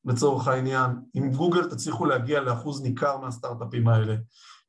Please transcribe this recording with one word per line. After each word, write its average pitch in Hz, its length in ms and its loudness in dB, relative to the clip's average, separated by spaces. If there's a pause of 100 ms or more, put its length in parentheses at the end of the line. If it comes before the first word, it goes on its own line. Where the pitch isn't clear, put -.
לצורך 127 440 2
העניין. 131 420 2 (240)
עם 135 160 0
גוגל 165 400 2
תצליחו 156 360 -4
להגיע 139 340 2
לאחוז 131 420 -4
ניכר 135 360 0
מהסטארט-אפים 120 720 -4
האלה, 110 280 4 (520)